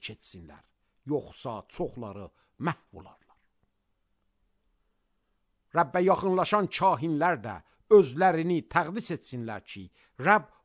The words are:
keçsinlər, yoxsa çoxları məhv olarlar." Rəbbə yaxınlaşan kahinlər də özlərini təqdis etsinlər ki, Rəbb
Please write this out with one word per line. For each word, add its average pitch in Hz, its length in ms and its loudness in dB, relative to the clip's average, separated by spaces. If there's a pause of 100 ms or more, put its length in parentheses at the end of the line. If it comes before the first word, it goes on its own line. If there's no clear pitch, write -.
keçsinlər, 80 560 -20 (420)
yoxsa 131 600 -6
çoxları 101 640 -10 (300)
məhv 151 340 -8
olarlar." - 460 -20 (2250)
Rəbbə 170 300 0
yaxınlaşan 185 640 2
kahinlər 160 720 0
də 104 160 -10 (360)
özlərini 170 760 4
təqdis 175 480 -2
etsinlər 113 480 -12
ki, 95 280 -16 (280)
Rəbb 170 460 0